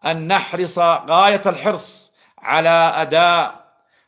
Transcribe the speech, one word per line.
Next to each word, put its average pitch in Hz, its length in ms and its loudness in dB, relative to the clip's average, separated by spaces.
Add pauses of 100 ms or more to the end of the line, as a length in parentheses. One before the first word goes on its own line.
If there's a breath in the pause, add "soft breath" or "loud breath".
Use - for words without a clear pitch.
أن 160 220 -4
نحرص 180 520 -4 (300)
غاية 196 360 2
الحرص - 680 -6 (280 soft breath)
على 165 540 2
أداء، 160 680 0 (420)